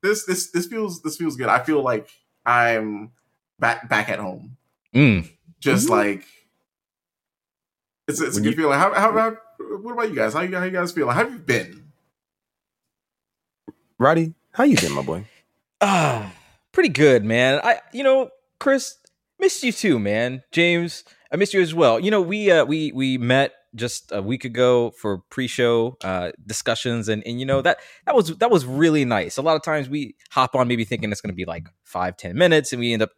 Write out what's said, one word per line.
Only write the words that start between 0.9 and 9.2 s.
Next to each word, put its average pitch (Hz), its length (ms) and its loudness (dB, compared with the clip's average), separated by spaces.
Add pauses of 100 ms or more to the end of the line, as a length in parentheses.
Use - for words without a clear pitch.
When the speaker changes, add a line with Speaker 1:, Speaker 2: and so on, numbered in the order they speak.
Speaker 1:
this 151 140 -6
feels 156 200 -4
good. 123 120 -4
I 120 140 4
feel 151 180 0
like 120 300 -4 (340)
I'm 113 680 0 (480)
back, 117 280 -2
back 110 200 0
at 101 100 -4
home. 107 380 -12 (360)
Speaker 2:
Mm. 113 380 4 (300)
Speaker 1:
Just 135 260 0
Speaker 3:
Mm-hmm. 117 80 2
Speaker 1:
like, 101 300 -2 (1800)
it's, 143 120 -4
it's 156 160 -4
a 208 40 -2
Speaker 3:
When - 20 -2
Speaker 1:
good 214 80 0
Speaker 3:
you - 140 -2
Speaker 1:
feeling. 143 160 2
How, 196 140 2
how, 214 180 2
how, 220 240 -2 (460)